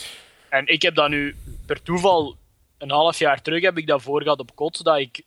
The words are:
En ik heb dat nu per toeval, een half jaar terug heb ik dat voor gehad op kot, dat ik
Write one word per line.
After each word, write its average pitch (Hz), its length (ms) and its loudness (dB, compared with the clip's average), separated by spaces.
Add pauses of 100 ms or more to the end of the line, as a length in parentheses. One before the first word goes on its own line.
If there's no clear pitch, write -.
(480)
En 139 180 0
ik 156 160 0
heb 175 120 2
dat 151 140 4
nu 143 280 -2 (300)
per 147 160 -6
toeval, 175 540 2 (420)
een 139 120 -10
half 151 280 2
jaar 143 240 2
terug 165 200 -2
heb 180 160 2
ik 156 80 -6
dat 143 160 2
voor 143 200 -2
gehad 143 160 0
op 123 180 -14
kot, 165 280 -6
dat 160 140 4
ik 135 280 -8